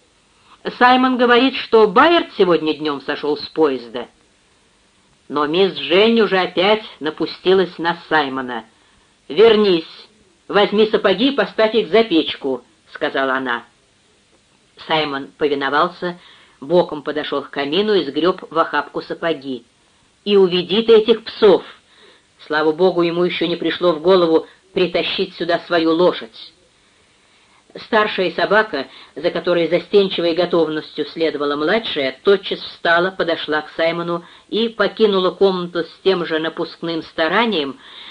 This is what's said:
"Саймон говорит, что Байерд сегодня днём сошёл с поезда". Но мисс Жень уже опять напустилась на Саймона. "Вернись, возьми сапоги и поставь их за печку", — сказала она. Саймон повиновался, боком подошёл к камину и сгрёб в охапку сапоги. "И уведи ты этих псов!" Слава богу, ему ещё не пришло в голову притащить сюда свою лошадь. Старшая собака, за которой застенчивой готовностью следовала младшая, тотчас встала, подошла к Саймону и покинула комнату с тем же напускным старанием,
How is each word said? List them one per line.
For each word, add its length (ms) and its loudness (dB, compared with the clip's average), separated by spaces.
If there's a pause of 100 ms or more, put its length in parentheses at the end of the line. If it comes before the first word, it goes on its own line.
(760)
"Саймон 400 4
говорит, 380 4
что 320 4
Байерд 500 4
сегодня 380 2
днём 260 -4
сошёл 360 -4
с 120 -12
поезда". 580 -2 (1200)
Но 160 -2
мисс 300 0
Жень 460 2
уже 180 0
опять 440 0 (160)
напустилась 800 -2
на 200 -4 (120)
Саймона. 560 -4 (640)
"Вернись, 580 4 (640)
возьми 400 2
сапоги 440 0
и 40 -4
поставь 400 -2
их 140 0
за 140 4
печку", — 600 -2 (300)
сказала 420 -4
она. 280 -6 (1200)
Саймон 400 -4 (100)
повиновался, 800 -2 (400)
боком 440 0
подошёл 400 -6
к 80 -20
камину 420 -2
и 120 0
сгрёб 440 -2
в 80 -6
охапку 440 -4
сапоги. 640 -8 (600)
"И 100 2
уведи 460 2
ты 160 6
этих 260 2
псов!" 400 4 (840)
Слава 240 0
богу, 320 2
ему 200 0
ещё 220 -2
не 100 -2
пришло 380 0
в 80 -8
голову 460 4 (260)
притащить 600 -2
сюда 320 -2
свою 240 2
лошадь. 640 -2 (1200)
Старшая 560 -2
собака, 560 0 (280)
за 140 -2
которой 380 0
застенчивой 640 0
готовностью 720 -2
следовала 500 -4
младшая, 680 -2
тотчас 360 0
встала, 520 0
подошла 500 -4
к 140 -12
Саймону 500 -4 (240)
и 200 -2
покинула 640 0
комнату 520 0
с 200 -20
тем 220 0
же 140 -2
напускным 640 -6
старанием, 760 -2 (320)